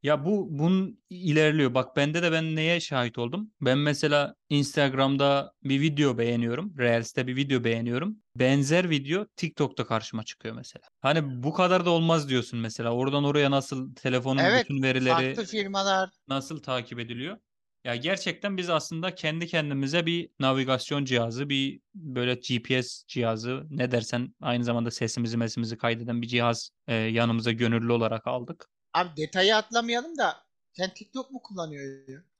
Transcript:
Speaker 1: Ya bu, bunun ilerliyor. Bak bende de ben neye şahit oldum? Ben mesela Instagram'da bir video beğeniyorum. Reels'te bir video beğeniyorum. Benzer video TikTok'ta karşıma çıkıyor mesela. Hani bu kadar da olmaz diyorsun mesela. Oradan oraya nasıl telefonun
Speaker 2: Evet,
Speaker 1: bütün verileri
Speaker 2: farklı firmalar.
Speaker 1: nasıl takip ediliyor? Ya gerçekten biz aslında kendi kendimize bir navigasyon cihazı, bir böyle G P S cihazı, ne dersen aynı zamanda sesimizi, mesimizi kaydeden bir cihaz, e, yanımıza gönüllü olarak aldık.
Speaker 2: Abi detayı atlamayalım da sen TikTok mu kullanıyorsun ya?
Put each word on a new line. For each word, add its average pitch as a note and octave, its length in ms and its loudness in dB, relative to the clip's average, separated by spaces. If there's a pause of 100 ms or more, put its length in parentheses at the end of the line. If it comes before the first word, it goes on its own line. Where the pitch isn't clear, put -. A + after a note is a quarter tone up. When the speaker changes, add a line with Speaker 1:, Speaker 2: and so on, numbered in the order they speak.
Speaker 1:
Ya C#3+ 220 2
bu, G3 240 2
bunun F3 600 0
ilerliyor. D3+ 640 4
Bak B2+ 220 0
bende D3+ 280 0
de E3+ 80 2
ben D#3+ 240 0
neye E3 240 2
şahit A#2+ 380 -2
oldum? D3 340 -6 (100)
Ben C3 160 4
mesela D3 580 2 (140)
Instagram'da C#3 1040 2 (100)
bir C#3 180 2
video D3 360 2
beğeniyorum. A#2+ 600 0
Reels'te A#2+ 500 0
bir B2+ 80 -4
video C3+ 280 0
beğeniyorum. A#2+ 540 -2 (180)
Benzer C#3+ 540 4
video D#3 360 -2 (100)
TikTok'ta D3+ 520 -4
karşıma A2 360 -4
çıkıyor - 320 -12
mesela. - 300 -18 (160)
Hani C3+ 420 0
bu D3+ 100 0
kadar F3+ 320 4
da F3+ 40 4
olmaz E3 400 4
diyorsun A#2+ 300 0
mesela. A2+ 340 -4
Oradan C#3 300 0
oraya C#3+ 280 4
nasıl C3+ 440 -4
telefonun C3 460 0
Speaker 2:
Evet, G#3+ 220 4
Speaker 1:
bütün C3+ 200 -2
verileri C3 520 2
Speaker 2:
farklı G#3+ 160 -8
firmalar. G3 580 0 (180)
Speaker 1:
nasıl C3+ 340 -6
takip B2 380 -6
ediliyor? B2 380 -8 (460)
Ya A#2+ 120 -2
gerçekten F#3+ 640 -4
biz F3 120 -4
aslında E3+ 460 -2
kendi D#3+ 320 -4
kendimize D3+ 580 0
bir E3+ 240 -2 (100)
navigasyon C3+ 680 2
cihazı, B2 440 0
bir C3+ 300 -2 (160)
böyle B2+ 400 -2
G B2 260 -2
P B2+ 220 0
S - 240 -12
cihazı, A#2+ 640 -2
ne B2+ 220 -2
dersen A#2+ 500 -2
aynı B2 220 0
zamanda A#2 280 0
sesimizi, A#2 460 -4
mesimizi A#2 400 -4
kaydeden A#2 440 -4
bir A#2 60 -6
cihaz, A#2 420 0 (180)
e, A#2 80 -2
yanımıza A2+ 560 2
gönüllü A#2 400 0
olarak A2+ 360 0
aldık. B2 420 -8 (240)
Speaker 2:
Abi F3 240 0
detayı F#3 380 2
atlamayalım A#3 640 -2
da F#3+ 180 0 (380)
sen F#3 200 -6
TikTok - 380 -12
mu C4 120 -14
kullanıyorsun C#3 680 -12
ya? D#3+ 100 -20 (160)